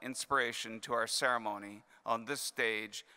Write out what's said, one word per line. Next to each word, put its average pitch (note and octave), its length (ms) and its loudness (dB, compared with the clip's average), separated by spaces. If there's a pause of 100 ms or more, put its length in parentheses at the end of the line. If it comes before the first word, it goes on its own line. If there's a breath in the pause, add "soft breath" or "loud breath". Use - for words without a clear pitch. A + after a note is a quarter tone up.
inspiration A#2+ 800 0
to B2 140 -2
our A2+ 120 2
ceremony G#2 800 0 (200 soft breath)
on A2+ 200 0
this C3+ 160 -4
stage A2 680 0 (100)